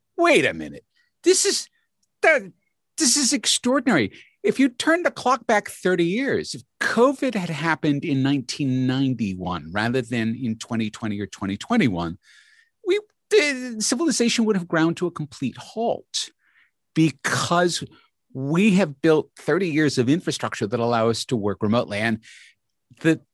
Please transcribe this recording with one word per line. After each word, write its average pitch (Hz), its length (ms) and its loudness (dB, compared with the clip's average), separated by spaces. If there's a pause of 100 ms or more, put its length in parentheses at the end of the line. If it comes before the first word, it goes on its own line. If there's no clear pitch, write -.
(180)
"Wait 320 260 4
a 95 120 0
minute, 78 300 -14 (380)
this 370 220 4
is, - 220 -4 (560)
that, 311 180 4 (560)
this 269 180 2
is 285 160 0
extraordinary." 247 800 0 (300)
If 214 160 0
you 269 120 4
turn 330 340 0
the 302 80 0
clock 254 360 -2
back 208 200 2
thirty 180 380 0
years, 185 480 -2
if 139 80 -12 (180)
covid 262 560 2
had 180 140 -4
happened 151 560 -2
in 135 180 0
nineteen 131 640 -2
ninety-one 98 840 -2
rather 120 280 0
than 113 320 -2
in 117 240 -6
twenty 113 320 -4
twenty 104 300 -8
or 101 80 -6
twenty 98 300 -6
twenty-one, 95 600 0 (680)
we, 381 100 2 (340)
the 254 480 2
civilization 240 680 0
would 208 100 2
have 175 100 -2
ground 165 300 2
to 175 120 -2
a 165 40 -4
complete 143 460 -8
halt - 760 -6 (640)
because 160 880 0 (500)
we 170 420 2
have 175 260 0
built 160 340 4
thirty 175 320 -2
years 151 300 0
of 120 100 2
infrastructure 131 600 -2
that 117 120 -2
allow 117 300 2
us 113 160 -2
to 131 100 -4
work 101 260 -2
remotely. 107 380 0
And 110 200 -2 (840)
the, 160 180 2 (140)